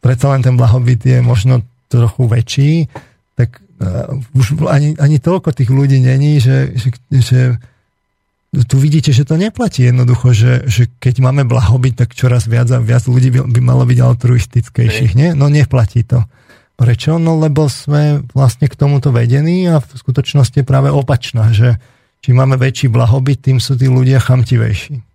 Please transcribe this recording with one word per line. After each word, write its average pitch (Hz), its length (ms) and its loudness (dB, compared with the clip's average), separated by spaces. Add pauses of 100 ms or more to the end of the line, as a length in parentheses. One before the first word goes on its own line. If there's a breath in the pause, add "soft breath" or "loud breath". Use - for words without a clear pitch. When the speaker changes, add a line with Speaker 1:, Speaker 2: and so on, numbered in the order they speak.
Speaker 1:
predsa 127 320 0
len 135 80 0
ten 123 160 2
blahobyt 123 480 0
je 127 160 2
možno 120 400 0 (240)
trochu 120 400 -2
väčší, 123 460 0 (680 loud breath)
tak, 120 240 -4 (160)
e, 101 100 -6 (460)
už 135 320 -2
ani, 147 320 0
ani 147 240 2
toľko 175 320 -2
tých 117 160 -2
ľudí 135 320 2
není, 135 400 2
že, 131 320 0
že, 123 160 -4 (240)
že 127 280 2 (1200 soft breath)
tu 135 140 0
vidíte, 151 320 2
že 135 160 2
to 160 80 -2
neplatí 190 500 -2
jednoducho, 123 460 2
že, 120 220 2 (120)
že 120 220 0 (100)
keď 123 220 -2
máme 135 240 2
blahobyt, 123 560 0
tak 120 160 -2
čoraz 123 320 0
viac 117 240 0
a 123 80 0
viac 120 260 0
ľudí 127 240 2
by, 127 140 0
by 123 180 0
malo 127 220 2
byť 123 160 2
altruistickejších, 120 1120 0
Speaker 2:
Hej. 117 60 2
Speaker 1:
nie? 160 160 2
No 143 160 0
neplatí 127 560 0
to. 123 160 0 (540 soft breath)
Prečo? 123 400 0
No 165 240 0
lebo 151 260 0
sme 147 640 -2
vlastne 131 380 0
k - 80 -18
tomuto 143 340 0
vedení 143 560 0
a 165 140 2
v - 160 -10
skutočnosti 139 640 -2
je 127 40 -2
práve 135 280 0
opačná, 120 580 -2
že 117 240 2 (480 soft breath)
čím 127 160 2
máme 131 160 2
väčší 131 320 -2
blahobyt, 123 560 0
tým 131 160 0
sú 135 160 -4
tí 131 160 0
ľudia 127 300 2
chamtivejší. 117 800 -2 (140)